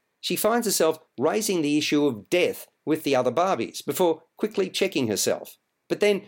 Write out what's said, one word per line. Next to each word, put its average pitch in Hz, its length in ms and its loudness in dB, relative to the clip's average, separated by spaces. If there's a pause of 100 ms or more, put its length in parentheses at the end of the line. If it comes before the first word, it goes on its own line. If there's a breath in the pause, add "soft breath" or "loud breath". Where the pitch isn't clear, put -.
(200)
She - 160 -4
finds 226 320 0
herself 160 320 2 (180)
raising 185 440 0
the 147 160 2
issue 147 280 2
of 110 240 -4
death 160 380 0 (180)
with 156 180 -2
the 135 120 0
other 123 160 2
Barbies 156 540 -2
before 160 380 0 (120)
quickly 196 340 -2
checking 165 380 -2
herself. - 500 -2 (300)
But 165 140 -4
then, 202 260 2